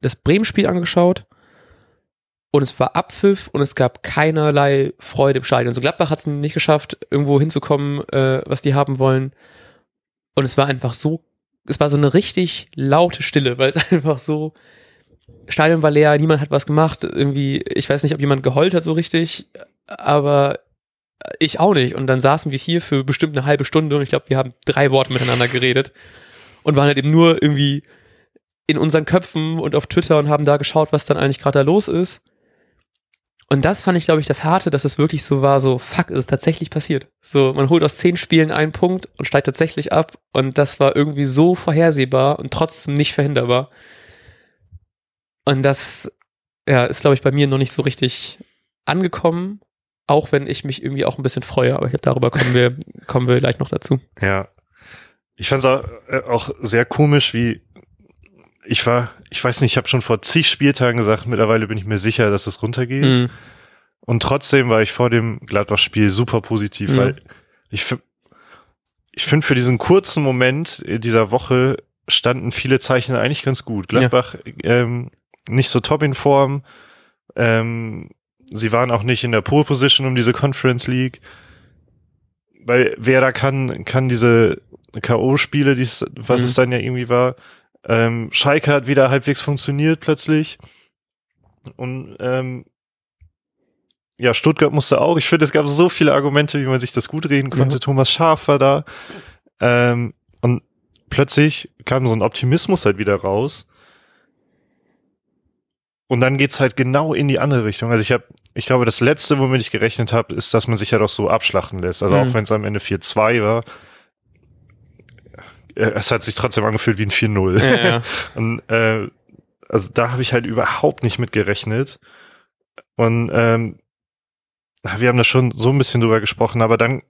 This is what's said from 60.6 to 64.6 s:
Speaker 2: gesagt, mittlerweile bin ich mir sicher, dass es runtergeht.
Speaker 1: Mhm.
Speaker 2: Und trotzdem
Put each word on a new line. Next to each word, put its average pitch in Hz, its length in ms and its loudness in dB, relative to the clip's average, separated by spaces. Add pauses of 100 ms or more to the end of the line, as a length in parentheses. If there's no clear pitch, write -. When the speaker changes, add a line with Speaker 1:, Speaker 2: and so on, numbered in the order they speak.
Speaker 2:
gesagt, 110 280 0
mittlerweile 110 400 0
bin 107 140 -6
ich 92 60 -10
mir 107 120 -4
sicher, 107 320 0
dass 101 160 -2
es - 160 -8
runtergeht. 127 420 -4
Speaker 1:
Mhm. 127 260 2 (720)
Speaker 2:
Und 117 200 -2
trotzdem 139 480 0